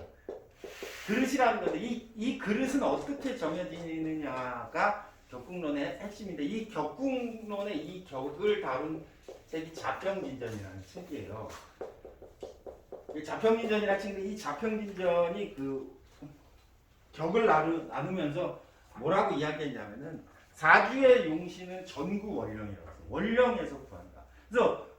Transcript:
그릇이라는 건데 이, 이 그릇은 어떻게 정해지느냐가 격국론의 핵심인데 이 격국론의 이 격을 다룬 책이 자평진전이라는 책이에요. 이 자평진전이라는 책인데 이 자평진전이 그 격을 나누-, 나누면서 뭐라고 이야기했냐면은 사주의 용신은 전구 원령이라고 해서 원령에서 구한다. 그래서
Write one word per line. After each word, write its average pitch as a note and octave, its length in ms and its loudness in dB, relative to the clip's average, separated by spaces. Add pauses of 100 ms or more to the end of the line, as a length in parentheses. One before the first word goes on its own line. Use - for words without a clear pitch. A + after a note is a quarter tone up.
(1040)
그릇이라는 B3 600 4
건데 D#3+ 140 0
이, A#3+ 360 -4
이 A3+ 220 0
그릇은 B3+ 440 2
어떻게 - 560 -2
정해지느냐가 D#3+ 1700 -2 (220)
격국론의 D3+ 680 -4
핵심인데 G3 440 -8
이 A3 260 -4
격국론의 A3 1080 -2
이 F3+ 300 -8
격을 E3+ 560 0
다룬 D#3+ 420 -4 (440)
책이 D#3+ 260 -8
자평진전이라는 A2 1120 -6
책이에요. A2 640 -10 (1700)
이 D3+ 80 -8
자평진전이라는 G#3 760 2
책인데 G3 300 -6
이 G#3 80 -6
자평진전이 G3 1160 0
그 C3+ 440 -6 (1120)
격을 G3 340 4
나누-, D#3+ 400 4
나누면서 D#3 720 -2 (360)
뭐라고 E3 360 4
이야기했냐면은 C#3+ 880 -4 (280)
사주의 A3 760 8
용신은 F3+ 600 -4
전구 G3+ 480 -4
원령이라고 G#2+ 520 -6
해서 - 220 -18
원령에서 G#3+ 760 2
구한다. - 380 -18 (260)
그래서 - 380 4 (120)